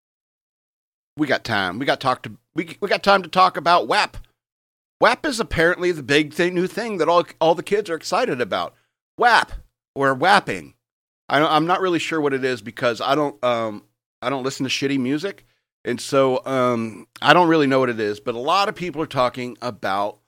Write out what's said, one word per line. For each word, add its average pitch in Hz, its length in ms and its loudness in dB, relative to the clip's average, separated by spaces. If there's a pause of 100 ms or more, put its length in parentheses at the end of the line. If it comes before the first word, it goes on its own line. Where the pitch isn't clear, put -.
(1160)
We 151 100 -2
got 127 180 -2
time. 98 340 -2
We 135 80 -6
got 143 140 0
talk 127 220 -2
to, 107 140 -14 (180)
we, - 260 -8
we 202 80 -4
got 202 140 0
time 196 200 4
to 165 60 -12
talk 185 280 2
about 165 300 2
wap. 180 300 -2 (840)
wap 220 260 2
is 247 120 -4
apparently 175 540 0
the 151 100 -6
big 143 320 0
thing, 180 200 0
new 180 120 0
thing 208 320 -6
that 151 100 0
all, 175 160 4 (160)
all 165 140 4
the 165 80 -10
kids 202 260 -2
are 165 60 -4
excited 180 460 -2
about. 92 340 -4 (440)
wap, 220 340 4 (420)
or 135 200 2
wapping. 131 600 0 (540)
I 135 100 2
don't, 151 120 2
I'm 156 160 2
not 180 140 0
really 180 180 0
sure 160 220 -4
what 143 140 0
it 131 100 -4
is 127 180 -4
because 117 380 -4
I 131 140 0
don't, 147 300 -2
um, 117 400 -2 (380)
I 120 80 -4
don't 135 120 -4
listen 135 220 -6
to 123 60 -4
shitty 139 280 -2
music. 151 480 -4 (380)
And 117 160 -4
so, 135 460 2
um, 123 600 -2 (140)
I 147 140 4
don't 175 140 6
really 160 180 4
know 135 120 4
what 127 120 2
it 113 100 -4
is, 104 180 -2
but 120 160 -6
a 117 40 -8
lot 180 300 2
of 214 60 -6
people 160 280 -8
are 151 40 -6
talking 123 540 -4
about 104 680 -4